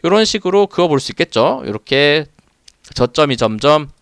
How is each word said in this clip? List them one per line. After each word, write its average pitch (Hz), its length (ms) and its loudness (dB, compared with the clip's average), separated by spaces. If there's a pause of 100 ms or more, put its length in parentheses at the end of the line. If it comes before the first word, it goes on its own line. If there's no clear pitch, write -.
요런 208 200 2
식으로 196 420 0
그어볼 165 340 0
수 - 120 -10
있겠죠. 165 540 -2
요렇게 143 600 -2 (680)
저점이 127 420 0
점점 135 540 0 (120)